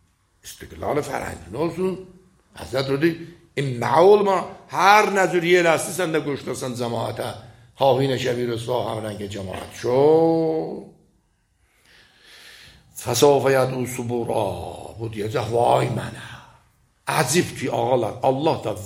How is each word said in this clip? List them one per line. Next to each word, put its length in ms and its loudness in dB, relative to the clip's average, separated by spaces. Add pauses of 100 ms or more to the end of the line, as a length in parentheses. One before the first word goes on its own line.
(440)
İstiqlalı 580 -6
fərhəngin 540 -8
olsun. 380 -2 (640)
Həzrət 320 -4
dedi, 220 2 (480)
"İmmə 420 0
olma. 380 6 (340)
Hər 340 6
nə 260 2
cür 120 0
yeləsi 480 4
sən 220 -2
də 120 0
qoşulasan 480 -6
cəmaətə. 560 -6 (500)
Hahinə 380 4
şəbir 360 -2
rəsva 240 -4 (100)
həmrəngə 420 -6
cəmaət." 420 -10 (100)
Şo. 160 0 (3000)
Fəsafə 640 4
yəd'u 300 0
subura. 580 -4 (540)
Bu 140 -8
deyəcək, 380 -6
"Vay 360 2
mənə." 400 -8 (800)
Əcib 400 0 (120)
ki, 120 -4
ağalar, 420 0 (100)
Allah 400 0
da 120 -4 (100)